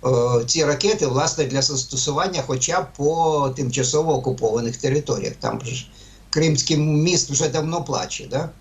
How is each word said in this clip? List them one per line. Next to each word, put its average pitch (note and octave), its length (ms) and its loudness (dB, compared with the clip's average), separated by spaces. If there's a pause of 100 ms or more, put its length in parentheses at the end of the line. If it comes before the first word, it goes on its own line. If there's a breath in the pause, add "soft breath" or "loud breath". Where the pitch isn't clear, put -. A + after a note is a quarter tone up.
е, A#2+ 400 4
ці D#3 200 2
ракети, D3+ 420 2
власне, D3 380 0
для C3 180 0
застосування D3 840 -2
хоча E3 340 0
б F3+ 60 -6 (100)
по D3+ 600 2
тимчасово C#3 580 0
окупованих A#2 640 0
територіях. C3+ 640 -2
Там - 240 -4
ж - 260 -8 (400 loud breath)
Кримський D#3 460 2
міст D#3 540 2
вже D#3 180 0
давно D#3+ 360 -2
плаче, - 460 -6
да? D#3 200 -4 (100)